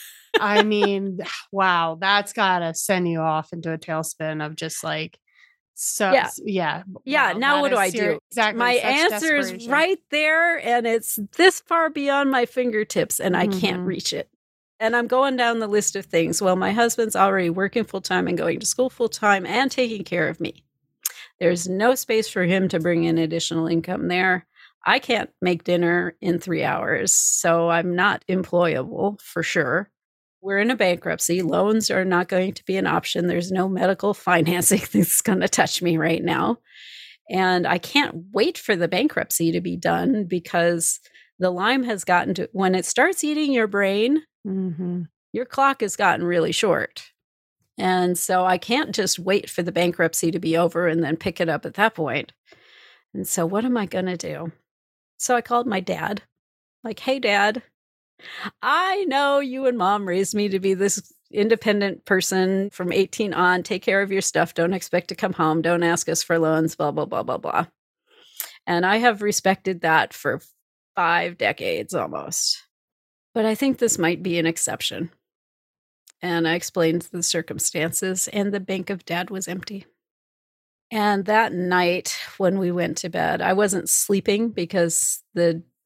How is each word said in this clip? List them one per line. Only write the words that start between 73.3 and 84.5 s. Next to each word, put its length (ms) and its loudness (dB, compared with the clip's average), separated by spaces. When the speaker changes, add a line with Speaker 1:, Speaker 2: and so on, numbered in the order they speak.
Speaker 2:
But 120 0
I 100 0
think 220 0
this 200 2
might 260 2
be 160 -2
an 60 0
exception." 640 -4
And 280 0
I 60 2
explained 480 0
the 100 -6
circumstances, 1040 -2
and 260 -2
the 60 -4
bank 300 -6
of 160 -8
Dad 240 -4
was 180 -8
empty. 380 -10
And 340 0
that 280 2
night 640 0
when 220 4
we 120 0
went 260 -2
to 120 -6
bed, 320 0
I 120 2
wasn't 360 0
sleeping 600 0
because 720 -2